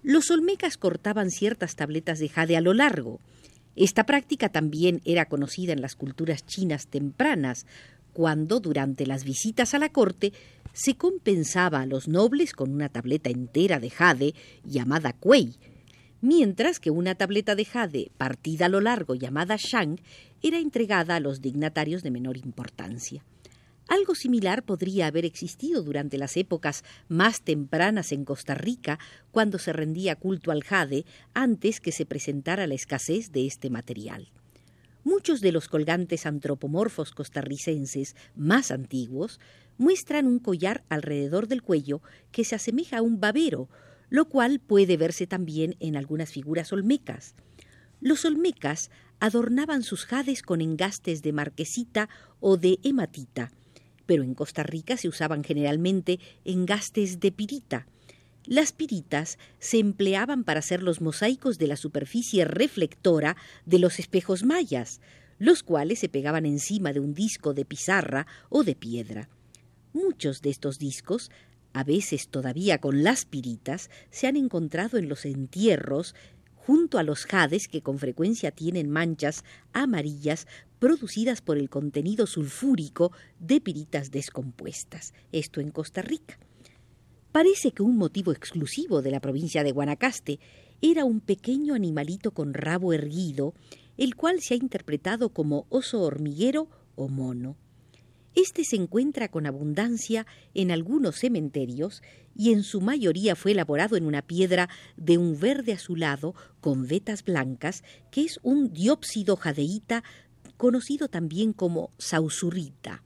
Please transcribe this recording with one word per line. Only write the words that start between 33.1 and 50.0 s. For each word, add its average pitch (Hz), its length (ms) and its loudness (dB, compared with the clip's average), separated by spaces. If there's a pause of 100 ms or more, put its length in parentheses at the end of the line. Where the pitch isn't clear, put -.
de 135 140 0
este 139 240 -8
material. 117 600 -10 (760)
Muchos 330 380 2
de 190 100 6
los 160 160 0
colgantes 165 580 0
antropomorfos 151 840 -2
costarricenses 139 1040 -6 (200)
más 170 360 2
antiguos 131 680 -6 (380)
muestran 302 480 2
un 247 140 4
collar 190 500 -2
alrededor 151 580 -2
del 247 140 -2
cuello 147 400 0 (300)
que 226 140 0
se 226 100 -4
asemeja 233 440 -2
a - 20 2
un 226 180 2
babero, 214 480 0 (420)
lo 302 200 4
cual 262 300 2
puede 196 380 4
verse 170 300 0
también 160 520 -2
en 156 160 -4
algunas 151 360 -4
figuras 156 420 -4
olmecas. 202 600 -2 (640)
Los 285 260 0
olmecas 302 640 -2 (300)
adornaban 240 640 0
sus - 220 -8